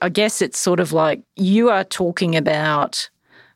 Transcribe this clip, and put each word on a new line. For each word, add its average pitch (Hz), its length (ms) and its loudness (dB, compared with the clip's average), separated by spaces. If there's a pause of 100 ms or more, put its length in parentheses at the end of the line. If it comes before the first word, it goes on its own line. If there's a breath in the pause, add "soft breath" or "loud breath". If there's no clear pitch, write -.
I 180 60 0
guess 208 340 0
it's 147 160 -2
sort 180 220 0
of 156 120 -2
like 156 300 0 (140)
you 202 340 2
are 190 140 2
talking 175 500 -2
about 151 760 -2 (480 soft breath)